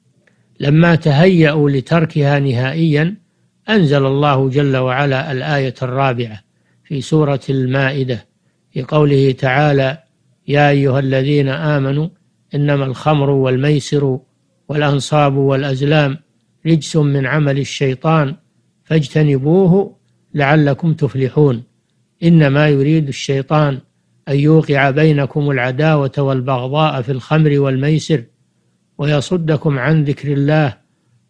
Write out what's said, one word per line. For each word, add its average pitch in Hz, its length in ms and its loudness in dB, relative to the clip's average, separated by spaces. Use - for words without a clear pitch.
لما 156 340 4
تهيأوا 156 760 2
لتركها 147 680 0
نهائيا 147 800 -2
أنزل 143 380 2
الله 135 420 0
جل 139 280 0
وعلا 131 560 -2
الآية 135 500 -4
الرابعة: 123 580 -4
في 143 160 -8
سورة 143 400 0
المائدة 131 760 -2
في 131 120 -8
قوله 139 500 2
تعالى: 139 680 0
"يا 147 220 2
أيها 139 280 0
الذين 135 500 0
آمنوا 147 600 -2
إنما 143 300 0
الخمر 143 460 0
والميسر 135 880 0
والأنصاب 147 680 0
والأزلام 139 800 0
رجس 165 300 0
من 143 300 0
عمل 143 320 0
الشيطان 143 800 -2
فاجتنبوه 156 1120 0
لعلكم 147 600 2
تفلحون. 131 680 0
إنما 151 460 4
يريد 147 400 0
الشيطان 139 720 -2
أن 139 100 0
يوقع 147 520 2
بينكم 143 600 0
العداوة 135 680 0
والبغضاء 135 840 -2
في 135 100 -6
الخمر 147 480 0
والميسر 139 640 -2
ويصدكم 151 800 -2
عن 147 260 0
ذكر 139 280 -4
الله 143 440 0